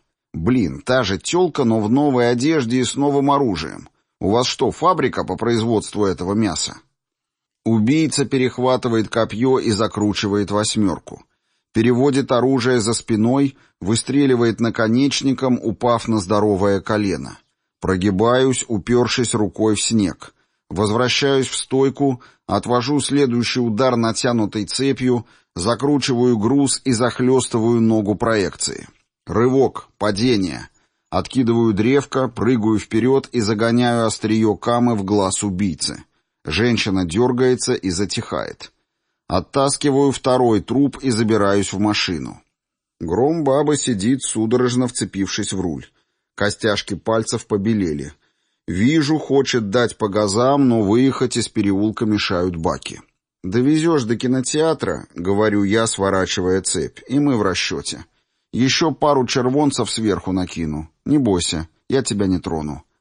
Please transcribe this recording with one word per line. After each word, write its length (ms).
Блин, 500
та 200
же 160
телка, 460
но 160
в 100
новой 400
одежде 500
и 40
с 120
новым 340
оружием. 580
У 100
вас 180
что, 240
фабрика 520
по 120
производству 680
этого 300
мяса? 440
Убийца 600
перехватывает 840
копье 500
и 120
закручивает 800
восьмерку. 720
Переводит 600
оружие 480
за 140
спиной, 640
выстреливает 760
наконечником, 1040
упав 460
на 100
здоровое 600
колено. 580
Прогибаюсь, 840
упершись 680
рукой 420
в 60
снег. 520
Возвращаюсь 800
в 80
стойку, 640
отвожу 540
следующий 600
удар 360
натянутой 680
цепью, 600
закручиваю 840
груз 460
и 80
захлестываю 880
ногу 360
проекции. 720
Рывок, 720
падение. 720
Откидываю 600
древко, 560
прыгаю 500
вперед 540
и 80
загоняю 680
острие 500
камы 380
в 100
глаз 380
убийцы. 600
Женщина 600
дергается 720
и 160
затихает. 840
Оттаскиваю 840
второй 480
труп 380
и 120
забираюсь 600
в 60
машину. 640
Гром 440
баба 320
сидит, 460
судорожно 640
вцепившись 640
в 80
руль. 260
Костяшки 600
пальцев 520
побелели. 680
Вижу, 520
хочет 520
дать 260
по 120
газам, 600
но 140
выехать 540
из 120
переулка 560
мешают 520
баки. 440
«Довезешь 640
до 120
кинотеатра», — 1000
говорю 480
я, 240
сворачивая 720
цепь, — 380
«и 100
мы 180
в 60
расчете. 640
Еще 400
пару 340
червонцев 640
сверху 420
накину. 580
Не 140
бойся, 500
я 140
тебя 240
не 120
трону». 460